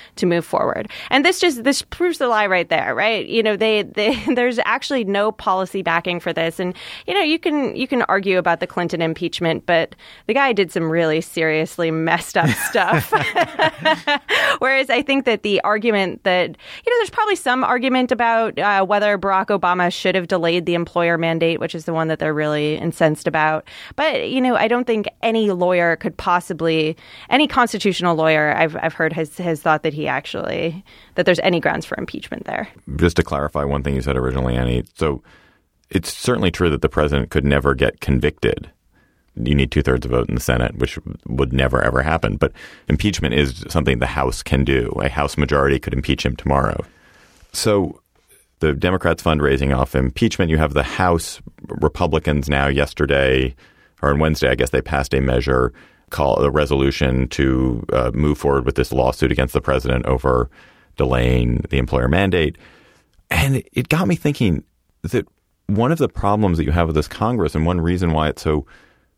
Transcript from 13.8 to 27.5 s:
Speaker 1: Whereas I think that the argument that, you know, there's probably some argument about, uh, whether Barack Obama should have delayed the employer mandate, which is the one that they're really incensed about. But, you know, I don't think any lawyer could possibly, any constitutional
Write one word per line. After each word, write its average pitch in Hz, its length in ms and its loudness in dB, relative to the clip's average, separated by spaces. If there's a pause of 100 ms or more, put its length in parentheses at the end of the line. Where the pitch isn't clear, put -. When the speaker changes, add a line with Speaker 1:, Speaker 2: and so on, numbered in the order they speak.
Speaker 1:
Whereas 269 320 0
I 240 120 2
think 269 220 0
that 220 180 0
the 202 200 0
argument 208 600 0
that, 180 240 2
you - 440 -6
know, 480 60 2
there's 427 120 0
probably 427 260 0
some 254 280 0
argument 254 480 0
about, 226 460 0
uh, 196 260 2
whether 208 340 2
Barack 190 280 0
Obama 180 460 0
should 185 220 0
have 180 140 -2
delayed 170 380 0
the 170 80 0
employer 170 420 0
mandate, 165 440 0
which - 140 -6
is 160 100 -10
the 170 100 -4
one 160 140 0
that 156 100 -2
they're 156 160 -2
really 151 420 0
incensed 156 500 0
about. 156 400 0 (300)
But, 190 320 0
you 254 120 0
know, 254 160 2
I 226 120 2
don't 247 180 0
think 214 200 0 (160)
any 226 280 2
lawyer 175 460 2
could - 200 -6
possibly, 165 800 0 (340)
any 285 160 4
constitutional 185 720 0